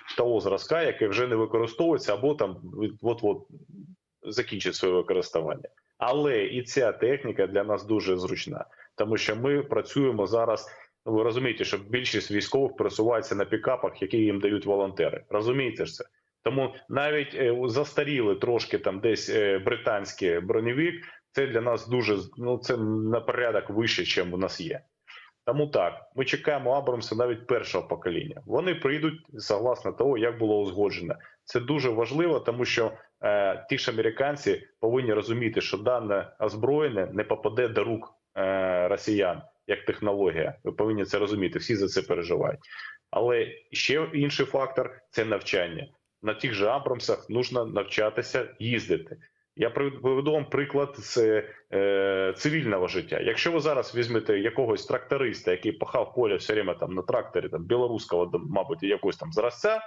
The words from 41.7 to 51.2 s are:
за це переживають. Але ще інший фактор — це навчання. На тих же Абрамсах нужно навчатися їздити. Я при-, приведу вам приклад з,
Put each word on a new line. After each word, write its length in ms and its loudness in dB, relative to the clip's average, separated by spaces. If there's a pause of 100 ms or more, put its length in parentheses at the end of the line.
за 120 2
це 140 0
переживають. 580 -2 (520)
Але 360 2 (240)
ще 420 0
інший 320 2
фактор — 460 -2 (200)
це 140 0
навчання. 640 -2 (340)
На 120 -2
тих 200 -4
же 140 2
Абрамсах 640 -2
нужно 360 -2
навчатися 800 -2 (120)
їздити. 580 -2 (380)
Я 140 0
при-, 220 -2
приведу 400 0
вам 140 0
приклад 520 -2
з, 460 2 (300)